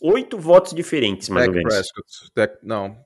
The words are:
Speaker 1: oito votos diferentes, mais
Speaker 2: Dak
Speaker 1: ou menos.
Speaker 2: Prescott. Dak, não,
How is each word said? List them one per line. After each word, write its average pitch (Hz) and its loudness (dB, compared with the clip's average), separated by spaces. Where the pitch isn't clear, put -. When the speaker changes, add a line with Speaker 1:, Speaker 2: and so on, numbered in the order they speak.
Speaker 1:
oito 233 0
votos 180 4
diferentes, 143 -4
mais 92 2
Speaker 2:
Dak 92 0
Speaker 1:
ou 85 0
menos. 110 0
Speaker 2:
Prescott. - -4
Dak, 107 -2
não, 104 -8